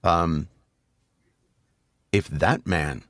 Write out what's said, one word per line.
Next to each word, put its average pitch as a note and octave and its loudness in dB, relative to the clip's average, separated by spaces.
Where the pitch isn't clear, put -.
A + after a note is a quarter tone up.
Um, E2+ 0
if G2+ 2
that D#2+ 0
man D2+ -2